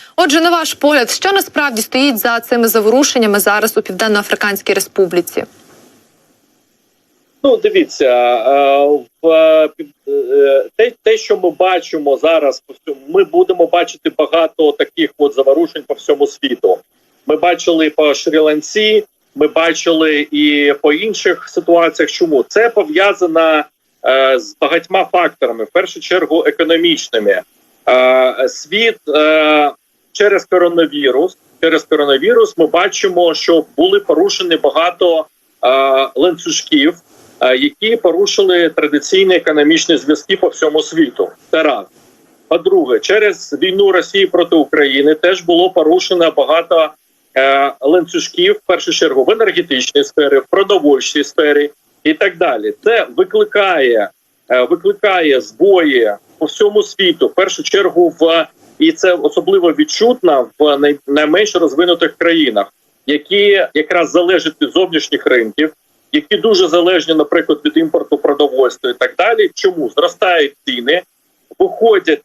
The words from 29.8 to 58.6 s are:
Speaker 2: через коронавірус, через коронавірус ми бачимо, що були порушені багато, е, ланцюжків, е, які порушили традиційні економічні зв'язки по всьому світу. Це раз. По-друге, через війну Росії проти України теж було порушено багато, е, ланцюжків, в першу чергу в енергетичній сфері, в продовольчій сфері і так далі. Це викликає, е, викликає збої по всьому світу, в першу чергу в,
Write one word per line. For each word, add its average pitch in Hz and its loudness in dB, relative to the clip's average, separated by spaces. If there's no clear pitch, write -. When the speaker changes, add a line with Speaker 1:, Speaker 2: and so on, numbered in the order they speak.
Speaker 2:
через 202 0
коронавірус, 160 0
через 165 0
коронавірус 151 0
ми 165 2
бачимо, 180 0
що 165 0
були 196 2
порушені 175 -2
багато, 160 0
е, - 2
ланцюжків, 311 -2
е, 127 2
які 147 -2
порушили 185 0
традиційні 151 0
економічні 160 2
зв'язки 151 -4
по 185 0
всьому 156 -2
світу. 143 -2
Це - 0
раз. 123 -2
По-друге, 349 2
через 208 -2
війну 190 2
Росії 180 0
проти 170 0
України 143 2
теж 180 -2
було 175 2
порушено 170 0
багато, 160 0
е, 135 2
ланцюжків, 170 0
в - -14
першу 175 -2
чергу 143 0
в - 2
енергетичній 175 -2
сфері, 139 0
в 135 -2
продовольчій 151 0
сфері 147 0
і 156 0
так 175 -2
далі. 113 -2
Це 214 2
викликає, 185 0
е, 127 2
викликає 175 0
збої 151 2
по 160 -4
всьому 208 0
світу, - -2
в - -4
першу 185 -2
чергу 175 0
в, 165 2